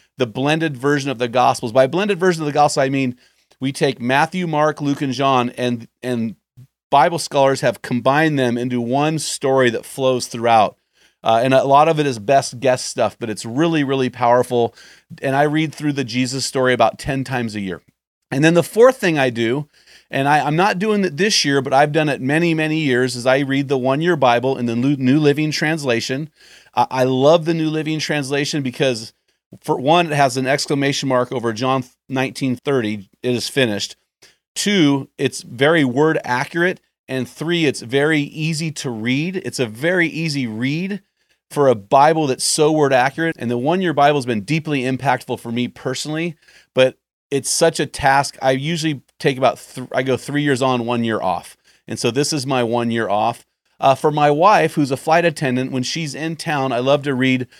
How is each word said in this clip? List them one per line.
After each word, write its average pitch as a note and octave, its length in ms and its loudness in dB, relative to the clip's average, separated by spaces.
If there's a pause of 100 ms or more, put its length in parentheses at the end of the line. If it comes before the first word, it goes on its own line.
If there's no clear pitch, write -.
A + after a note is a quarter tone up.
(180)
the B2 100 0
blended D3 480 -2
version C#3 340 0
of B2 80 -4
the B2 120 -2
Gospels. B2 420 0
By A#2 160 4
blended G3 320 -2
version E3+ 240 0
of - 20 -2
the D3 60 -4
Gospel, D3 320 2
I C3+ 60 0
mean C3+ 260 -2 (460)
we C3+ 100 -4
take C#3 300 -2
Matthew, D3+ 460 0
Mark, D3+ 340 0
Luke, C#3+ 200 -2
and C3+ 120 -2
John, B2+ 380 0
and, A#2+ 360 -4 (160)
and A#2 320 -4 (560)
Bible D#3+ 280 4
scholars C3+ 420 0
have B2 200 -2
combined C#3 560 0
them B2 200 0
into B2 240 -4
one C#3+ 360 -2
story C3+ 520 2
that A2 160 -6
flows C3 420 -2
throughout. A2+ 500 2 (460)
Uh, A2+ 180 2
and C3 120 2
a C3 100 6
lot C#3 240 6
of D#3+ 120 0
it D3+ 60 2
is B2 140 -4
best B2+ 400 0
guess B2+ 240 0
stuff, - 340 -4
but A2+ 120 -8
it's G#2+ 160 -8
really, D3+ 380 0
really C3 260 0
powerful. A#2+ 640 2 (460)
And C3+ 140 -2
I C#3+ 80 4
read D3+ 300 0
through D3+ 200 -4
the C#3 100 -2
Jesus B2+ 420 -4
Story B2+ 280 0
about A#2 260 2
ten C3+ 240 -4
times A#2+ 320 -6
a G#2 60 -6
year. F2+ 200 -8 (480)
And C#3 140 -2
then E3 120 6
the E3+ 80 4
fourth B3+ 340 4
thing E3 200 0
I C3+ 120 2
do, A#2+ 400 -2 (400)
and C3+ 180 -2
I, C#3+ 180 2
I'm D3+ 120 -2
not F#3+ 220 0
doing G#3 260 0
it D3 120 -6
this G3+ 280 0
year, C#3 160 2
but C3 120 -4
I've D3 200 4
done D#3 160 0
it A#2+ 120 -4
many, D#3+ 320 0
many D#3 260 -2
years, B2+ 360 0
is A#2+ 100 -6
I C3 140 4
read C3+ 300 -2
the C3+ 80 0
One C3 240 0
Year E3+ 160 0
Bible B2+ 400 2
in A#2+ 80 -4
the A#2 100 -2
Lu-, C3+ 220 0
New C3 220 2
Living D3+ 320 0
Translation. C#3+ 800 -4 (460)
I, A#2+ 160 2
I C3 140 0
love C3+ 400 4
the E3+ 80 0
New D#3+ 160 -2
Living D#3 300 -4
Translation C#3+ 600 -4
because, B2+ 520 -2 (480)
for D3+ 160 -2
one, E3 300 2
it D3 60 -4
has C#3 240 2
an C3 100 -2
exclamation C#3 600 -2
mark B2 240 0
over A#2 220 -4
John C3 300 -2 (260)
nineteen C3 460 -4
thirty, G#2+ 540 -4 (120)
"It B2 140 -2
is A2+ 120 -4
finished." A2 480 -2 (580)
Two, D3 640 2
it's - 260 -4
very D3 420 2
word D3+ 400 2
accurate. D#3+ 560 -2 (260)
And C3 200 -4
three, E3 380 -2
it's B2+ 160 0
very C#3+ 400 0
easy D#3 500 -4
to - 180 -8
read. B2+ 480 -2
It's - 220 -8
a C3 60 0
very E3 420 -2
easy C#3+ 400 -4
read D3+ 540 -4 (480)
for D3 180 2
a B2 80 6
Bible D3 520 4
that's B2+ 160 -2
so D#3 280 2
word D3 220 2
accurate. C3+ 460 0
And A#2+ 120 -4
the A#2+ 60 -2
One D#3 240 -2
Year E3+ 120 0
Bible D3 240 4
has B2+ 80 -4
been A#2 160 -2
deeply D3 400 -2
impactful B2+ 580 -2
for A#2 120 -10
me A#2+ 160 -2
personally, D3+ 680 -6 (380)
but C3 240 4 (320)
it's C#3 200 -2
such E3 300 2
a D#3 60 -2
task. C3+ 560 0
I C3+ 100 2
usually D3+ 500 -4 (180)
take C#3+ 180 0
about, C3 200 2
th-, - 360 -14
I C3 100 0
go C3 140 0
three C#3+ 240 -4
years C#3 200 0
on, B2+ 240 0
one A#2 200 -2
year A2 160 -2
off. F2 340 -4 (320)
And A2 100 -8
so A#2+ 140 0
this C#3+ 220 -2
is C3+ 120 -4
my C3 180 0
one A#2 280 -2
year A2+ 180 -2
off. A2 360 -2 (360)
Uh, C3+ 140 6
for D3+ 160 0
my D3 180 2
wife, E3 460 4
who's C#3 160 0
a C3+ 40 -2
flight E3 300 2
attendant, C3 460 -2
when B2+ 100 -2
she's D3+ 320 -6
in D#3+ 220 -6
town, C#3 360 -4
I A#2 60 -2
love C3+ 240 2
to C#3 140 -2
read B2+ 320 2 (120)